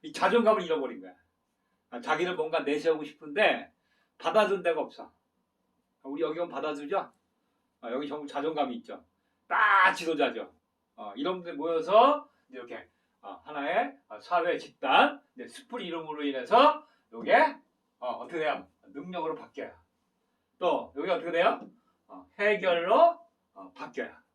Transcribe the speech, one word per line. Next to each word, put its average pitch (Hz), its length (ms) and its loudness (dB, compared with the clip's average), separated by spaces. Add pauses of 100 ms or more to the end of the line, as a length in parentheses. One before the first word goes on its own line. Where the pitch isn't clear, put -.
이 151 100 -16
자존감을 190 500 4
잃어버린 135 380 -4
거야. 92 140 -18 (760)
아, 123 100 -12
자기를 165 360 -2
뭔가 156 240 -2
내세우고 147 440 0
싶은데 151 680 -2 (460)
받아준 190 440 2
데가 165 180 0
없어. - 240 -10
아, - 1040 -20
우리 147 140 -4
여기 156 160 -2
오면 175 120 -4
받아주죠? 143 640 -6 (680)
아, 120 100 -12
여기 143 180 -6
전부 147 180 -10
자존감이 147 500 -4
있죠. - 280 -16 (420)
딱 196 460 4
지도자죠. 143 600 -2 (440)
어, 104 180 -14
이런 175 220 -4
분들 170 180 -12
모여서 175 760 4 (200)
이렇게, - 400 -16 (320)
어, - 240 -16
하나의, 156 520 -2 (120)
어, 107 120 -16
사회 170 360 0
집단, - 680 2 (120)
이제 - 120 -14
숲을 - 360 -14
이름으로 160 420 -8
인해서 208 640 4 (260)
요게, 254 440 2 (420)
어, 123 100 -8
어떻게 - 300 -8
돼요? 143 280 -4 (200)
능력으로 160 480 -8
바뀌어요. - 380 -14 (840)
또 160 380 -2
여기 170 140 -4
어떻게 165 200 -2
돼요? 175 380 2 (380)
어, - 200 -20 (120)
해결로, 202 840 4 (340)
어, - 200 -20
바뀌어요. - 400 -12 (200)